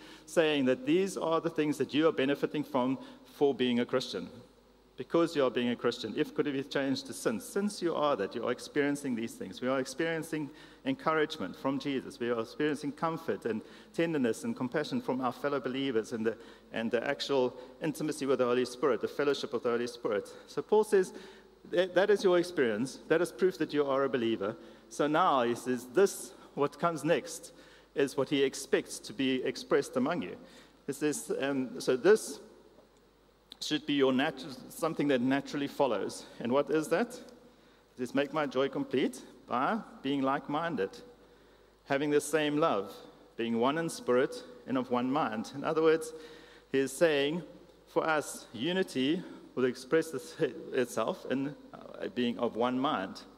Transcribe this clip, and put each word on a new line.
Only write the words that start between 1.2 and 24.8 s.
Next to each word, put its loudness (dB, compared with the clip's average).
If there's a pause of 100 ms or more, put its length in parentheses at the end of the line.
the -2
things 2
that -2
you 4
are 4
benefiting 0
from 0 (380)
for 4
being 2
a 2
Christian. -4 (680)
Because 2
you 4
are 4
being 2
a -2
Christian, -2
if 0
could 0
be -2
changed -2
to -10
sin, -2
since -4
you 0
are 2
that, -2
you -4
are 0
experiencing -2
these -4
things. -12
We -2
are 0
experiencing -4 (360)
encouragement 0
from -2
Jesus. -4
We -2
are 0
experiencing -2
comfort -4
and -2 (320)
tenderness 0
and -4
compassion -2
from -2
our -2
fellow -2
believers -2
and -4
the, 0 (340)
and -4
the 0
actual 0 (280)
intimacy -4
with 2
the 2
Holy 2
Spirit, 0
the -2
fellowship 0
of -2
the 0
Holy 0
Spirit. -4 (160)
So -6
Paul 4
says, 4 (600)
"That, 2
that 6
is 4
your 6
experience. 0 (100)
That 6
is 0
proof 2
that -2
you 2
are 2
a 0
believer." 0 (320)